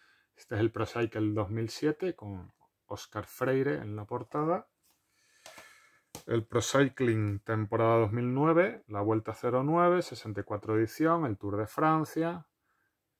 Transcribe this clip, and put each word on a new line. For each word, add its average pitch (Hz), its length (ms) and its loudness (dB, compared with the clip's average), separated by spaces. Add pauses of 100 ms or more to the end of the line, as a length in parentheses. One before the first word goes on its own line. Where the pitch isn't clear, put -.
(360)
Este - 180 -12
es 104 60 0
el 113 100 2
Pro 110 160 -4
Cycle 110 460 -2
dos 104 180 -2
mil 113 200 -2
siete 156 440 -2
con 98 380 -14 (340)
Oscar - 400 -10
Freire 131 520 0
en 107 180 -8
la 104 80 -10
portada. 151 640 -4 (1600)
El 117 200 -2
Pro 117 160 -2
Cycling 113 800 2
temporada 113 580 2
dos 107 140 2
mil 123 200 -2
nueve, 156 540 2
la 104 140 -6
Vuelta 110 340 0
cero 127 300 0
nueve, 175 380 4
sesenta 107 400 -8
y - 20 -8
cuatro 107 340 -2
edición, 160 480 2
el 107 100 -2
Tour 101 200 -6
de 107 100 -2
Francia, 160 800 0 (720)